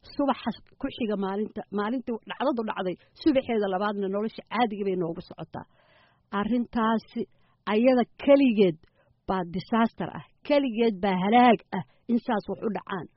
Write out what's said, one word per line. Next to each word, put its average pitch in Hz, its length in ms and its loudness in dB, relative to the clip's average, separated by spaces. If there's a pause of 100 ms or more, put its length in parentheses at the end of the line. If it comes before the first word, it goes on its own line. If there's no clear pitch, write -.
Subaxa 277 440 -4 (220)
ku - 160 -12
xiga 214 280 -4
maalinta, 196 500 -4
maalintii 226 540 -4
dhacdadu 233 440 -4
dhacday, 190 320 -4 (140)
subaxeeda 226 580 0
labaadna 202 400 -2
nolosha 208 360 -6
caadiga 208 400 -2
bay 190 120 -2
noogu 170 240 -4
socotaa. - 460 -14 (680)
Arrintaasi 220 880 -2 (440)
ayada 233 380 4 (100)
keligeed 220 640 4 (500)
baa 190 160 -2
disaster 185 640 -2
ah, - 160 -14 (140)
keligeed 233 600 0
baa 190 180 0
halaag 220 500 6
ah - 180 -6 (180)
in 240 160 0
saas 214 280 -4
wax 190 140 -8
u - 100 -4
dhacaan. 185 360 -8 (100)